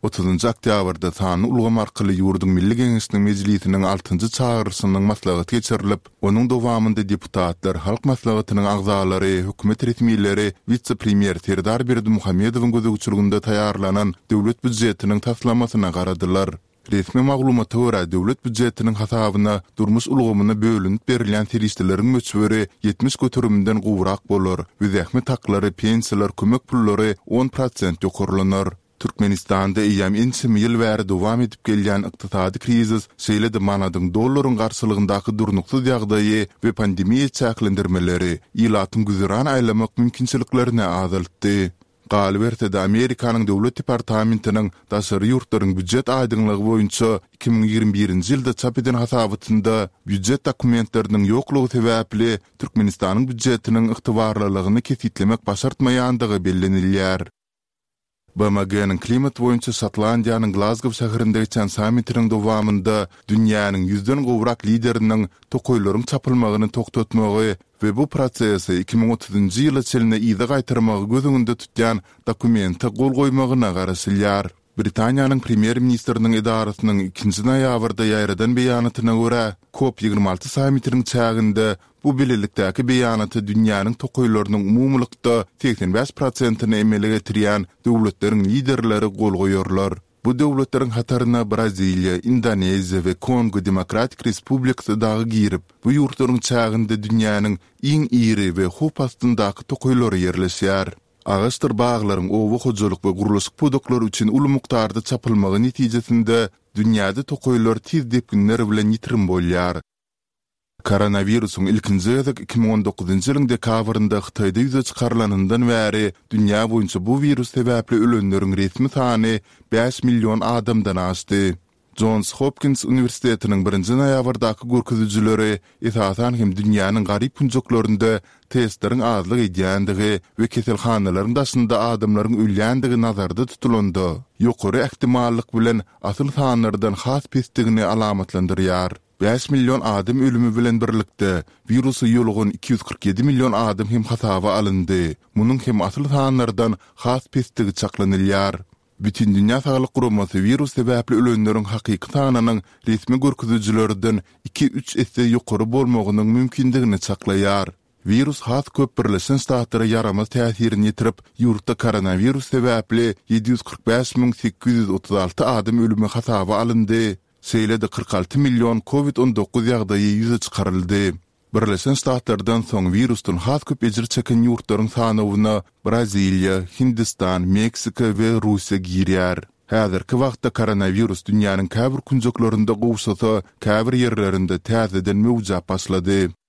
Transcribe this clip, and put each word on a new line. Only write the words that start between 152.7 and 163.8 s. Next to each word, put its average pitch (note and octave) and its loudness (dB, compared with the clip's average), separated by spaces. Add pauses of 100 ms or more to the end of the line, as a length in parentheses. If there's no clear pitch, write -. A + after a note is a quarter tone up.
resmi A2+ 0
görkezüjilerinden A2 0 (220)
iki, - -2
üç - -4
esse B2 -2
ýokary A2+ 0
bolmagynyň A2 2
mümkindigini B2+ 2
çaklaýar. G2 0 (360)
Wirus C3+ 0
has B2+ -2
köp - -2
Birleşen G#2+ 0
Ştatlara A#2+ -2
yaramaz G#2+ 0
täsirini A2 0
ýitirip, A2 0 (240)
ýurtda A#2 0
koronawirus A2 0
sebäpli A#2 0 (160)
ýedi A2 0
ýüz A#2+ -2
kırk - -10